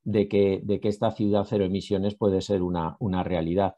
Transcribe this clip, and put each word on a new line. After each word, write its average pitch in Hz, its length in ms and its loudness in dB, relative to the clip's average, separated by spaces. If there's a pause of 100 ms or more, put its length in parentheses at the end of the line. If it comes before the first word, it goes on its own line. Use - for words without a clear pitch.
de 104 240 2
que, 98 340 2
de 101 160 -2
que 107 100 -2
esta 104 220 0
ciudad 101 380 0
cero 101 160 2
emisiones 98 500 -2
puede 95 260 2
ser 95 220 -2
una, 87 380 -2
una 92 240 -2
realidad. 87 540 0